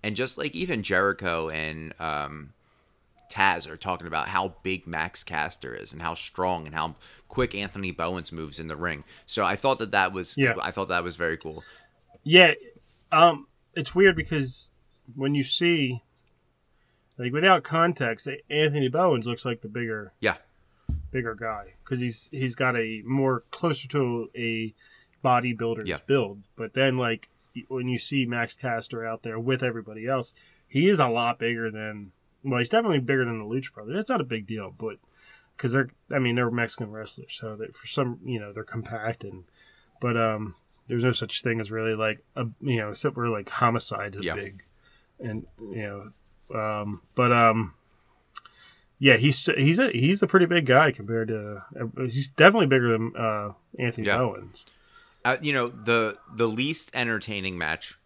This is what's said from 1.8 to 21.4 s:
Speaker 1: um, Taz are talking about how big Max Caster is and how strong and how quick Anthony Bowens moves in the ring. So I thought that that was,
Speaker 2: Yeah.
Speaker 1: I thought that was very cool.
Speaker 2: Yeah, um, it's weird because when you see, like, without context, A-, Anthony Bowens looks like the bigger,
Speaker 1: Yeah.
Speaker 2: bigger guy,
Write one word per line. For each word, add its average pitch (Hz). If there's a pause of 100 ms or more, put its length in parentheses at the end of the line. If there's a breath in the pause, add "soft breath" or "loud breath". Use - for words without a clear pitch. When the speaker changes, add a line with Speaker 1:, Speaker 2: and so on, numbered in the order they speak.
Speaker 1:
um, 76 (800)
Taz 90
are 80
talking 87
about 78
how 95
big 92
Max 82
Caster 76
is -
and 80
how 82
strong 87
and 76
how 80 (340 loud breath)
quick 123
Anthony 98
Bowens 85
moves 78
in 80
the 76
ring. 78 (220 loud breath)
So 104
I 95
thought 135
that 107
that 95
was, 92
Speaker 2:
Yeah. 127
Speaker 1:
I 90
thought 95
that 87
was 87
very 82
cool. 80 (580 loud breath)
Speaker 2:
Yeah, 170 (560)
um, 160 (260)
it's 151
weird 190
because 143 (440)
when 139
you 139
see, 139 (1160)
like, 123
without 170
context, 156
A-, 135 (100)
Anthony 147
Bowens 147
looks 120
like 117
the 107
bigger, 110
Speaker 1:
Yeah. 104 (720)
Speaker 2:
bigger 117
guy, 104 (100)